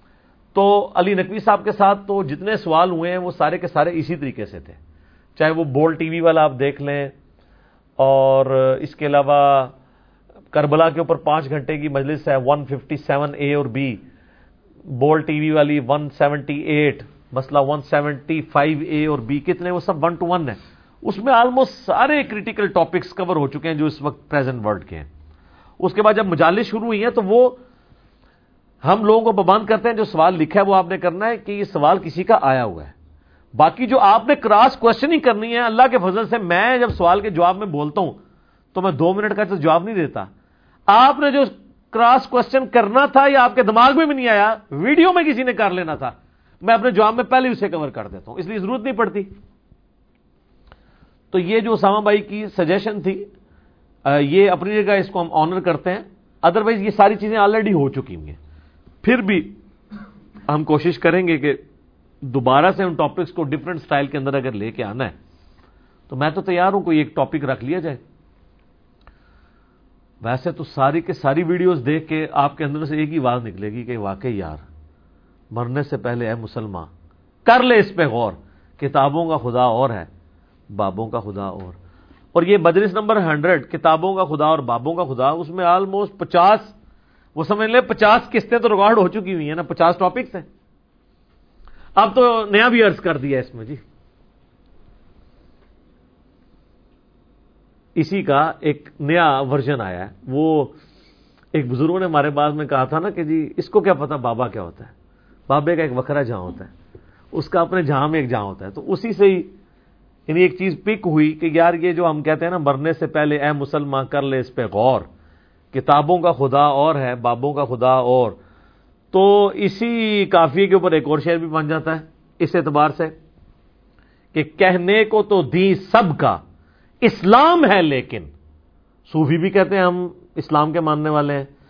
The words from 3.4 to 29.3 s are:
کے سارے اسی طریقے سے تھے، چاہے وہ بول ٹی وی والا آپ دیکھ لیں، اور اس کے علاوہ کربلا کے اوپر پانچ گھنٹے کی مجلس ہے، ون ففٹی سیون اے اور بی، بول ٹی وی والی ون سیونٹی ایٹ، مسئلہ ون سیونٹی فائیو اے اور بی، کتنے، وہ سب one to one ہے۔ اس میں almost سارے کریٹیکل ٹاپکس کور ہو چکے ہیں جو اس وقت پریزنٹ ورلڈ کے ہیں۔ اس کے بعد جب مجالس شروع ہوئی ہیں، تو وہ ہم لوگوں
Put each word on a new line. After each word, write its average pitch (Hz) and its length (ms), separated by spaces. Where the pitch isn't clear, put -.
کے 180 80
سارے 160 280
اسی 160 220
طریقے 127 300
سے 92 140
تھے، - 120
چاہے 156 120
وہ 165 140
بول 151 300
ٹی 160 140
وی 165 120
والا 160 220
آپ 151 160
دیکھ 139 240
لیں، 143 260
اور 135 500
اس 151 160
کے 151 100
علاوہ 143 600
کربلا 151 400
کے 147 100
اوپر 165 140
پانچ 147 360
گھنٹے 147 280
کی 147 100
مجلس 139 400
ہے، 139 80
ون 139 280
ففٹی 139 320
سیون 143 380
اے 143 200
اور 147 120
بی، 127 300
بول 147 380
ٹی 151 180
وی 156 100
والی 147 380
ون 147 220
سیونٹی 143 440
ایٹ، 147 480
مسئلہ 135 300
ون 143 200
سیونٹی 147 580
فائیو 151 400
اے 151 260
اور 147 120
بی، 127 200
کتنے، 175 320
وہ 180 100
سب 156 240
one 170 100
to 170 60
one 170 180
ہے۔ 107 60
اس - 160
میں 247 140
almost 247 320
سارے 269 580
کریٹیکل 214 440
ٹاپکس 170 440
کور 180 260
ہو 143 120
چکے 147 200
ہیں 160 60
جو 151 120
اس 151 160
وقت - 280
پریزنٹ 127 360
ورلڈ 101 180
کے 87 120
ہیں۔ 71 120
اس - 160
کے 214 80
بعد 214 120
جب 214 120
مجالس 170 400
شروع 214 200
ہوئی 214 180
ہیں، 240 60
تو 240 120
وہ 240 280
ہم 196 200
لوگوں 220 280